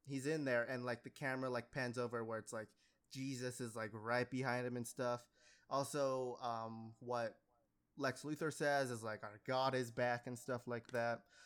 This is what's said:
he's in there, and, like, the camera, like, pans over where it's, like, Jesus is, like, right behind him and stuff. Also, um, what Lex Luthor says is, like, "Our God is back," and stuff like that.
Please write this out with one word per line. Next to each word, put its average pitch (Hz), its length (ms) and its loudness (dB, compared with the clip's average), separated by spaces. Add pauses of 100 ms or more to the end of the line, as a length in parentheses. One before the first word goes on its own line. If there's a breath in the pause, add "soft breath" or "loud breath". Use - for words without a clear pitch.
he's 135 220 -2
in 156 180 2
there, 120 180 4
and, 123 220 -2
like, 120 180 -2
the - 60 -12
camera, 131 400 -2
like, 120 220 -2
pans 123 260 -2
over 120 260 0
where 110 160 -2
it's, - 140 -10
like, 110 140 -6 (440)
Jesus 127 500 -4
is, 117 140 -4
like, 110 180 -4
right 117 360 2
behind 123 380 0
him 123 80 -2
and 120 120 -2
stuff. 120 340 0 (480 soft breath)
Also, 131 720 2
um, 113 580 -4
what 120 400 -2 (560)
Lex 131 280 0
Luthor 151 300 0
says 143 380 4
is, 113 120 -4
like, 107 200 -4
"Our 107 220 -10
God 131 300 4
is 123 160 0
back," 123 360 2
and 123 100 -4
stuff 123 300 -4
like 120 240 -4
that. 117 320 0 (220 soft breath)